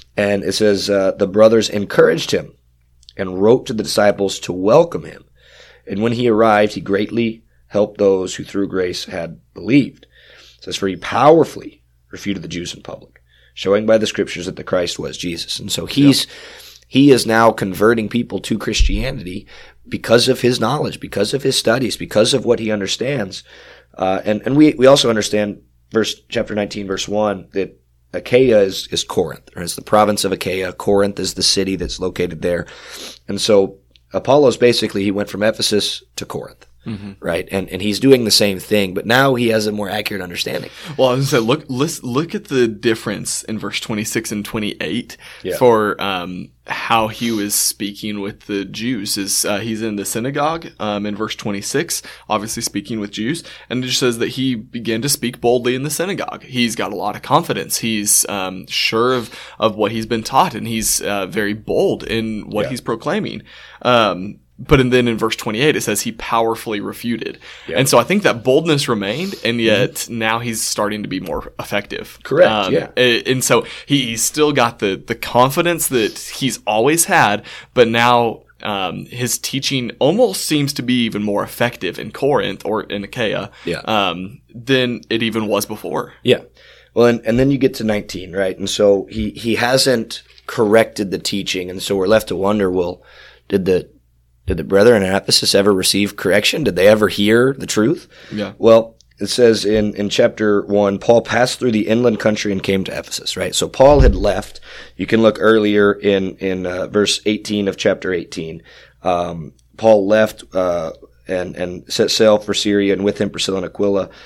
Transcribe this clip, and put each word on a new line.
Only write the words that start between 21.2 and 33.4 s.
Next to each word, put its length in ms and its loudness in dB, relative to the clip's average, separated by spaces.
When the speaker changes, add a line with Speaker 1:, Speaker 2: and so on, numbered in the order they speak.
Speaker 1:
of 100 -4
his 140 0
studies, 400 0
because 360 2
of 120 -2
what 140 2
he 120 -4
understands. 720 -4
Uh, 320 -2
and, 200 -2
and 100 0
we, 180 8
we 140 2
also 220 6
understand 520 0
verse, 240 0
chapter 260 -4
nineteen, 320 -4
verse 200 -6
one, 440 -2
that 240 -4
Achaia 500 4
is, 260 -2
is 160 -4
Corinth, 520 -6
or 60 -12
it's 140 -8
the 80 -14
province 420 2
of 60 -2
Achaia. 420 -4
Corinth 460 0
is 160 -6
the 80 -2
city 320 0
that's 240 -8
located 420 -6
there. 240 -2
And 120 -6
so 380 2